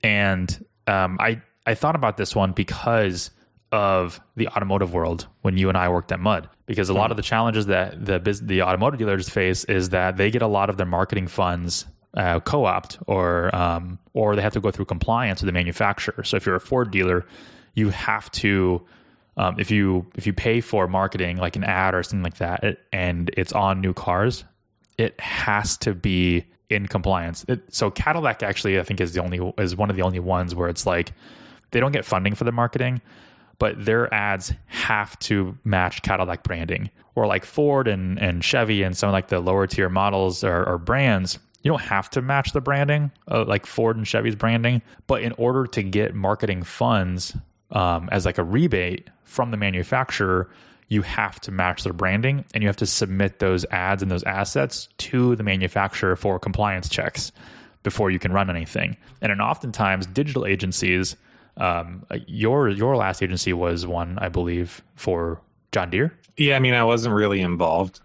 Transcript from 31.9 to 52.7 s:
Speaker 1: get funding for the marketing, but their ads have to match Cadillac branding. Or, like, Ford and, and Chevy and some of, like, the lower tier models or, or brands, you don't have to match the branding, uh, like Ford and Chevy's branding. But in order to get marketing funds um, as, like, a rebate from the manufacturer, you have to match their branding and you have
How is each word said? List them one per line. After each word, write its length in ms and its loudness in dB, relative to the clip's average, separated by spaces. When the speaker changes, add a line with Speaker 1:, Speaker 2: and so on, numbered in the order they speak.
Speaker 1:
get 140 -2
funding 320 0
for 80 -4
the 80 2
marketing, 480 0
but 260 0
their 300 2
ads 380 -2
have 520 -2
to 460 0
match 380 0
Cadillac 420 -2
branding. 460 -4
Or, 100 2
like, 180 0
Ford 440 2
and, 320 -2
and 240 0
Chevy 400 2
and 120 -2
some 120 0
of, 40 2
like, 160 0
the 120 0
lower 260 2
tier 220 0
models 560 0
or, 200 2
or 140 0
brands, 640 0
you 80 2
don't 100 0
have 300 -2
to 120 0
match 300 0
the 80 0
branding, 500 2
uh, 160 2
like 200 0
Ford 300 0
and 100 -4
Chevy's 280 0
branding. 480 2
But 160 2
in 160 -2
order 300 2
to 140 -2
get 320 0
marketing 480 0
funds 720 0
um, 380 2
as, 120 0
like, 140 0
a 60 0
rebate 640 0
from 260 -2
the 60 -4
manufacturer, 920 0
you 140 2
have 380 -4
to 100 -10
match 320 -2
their 100 -4
branding 520 0
and 80 0
you 60 4
have 80 2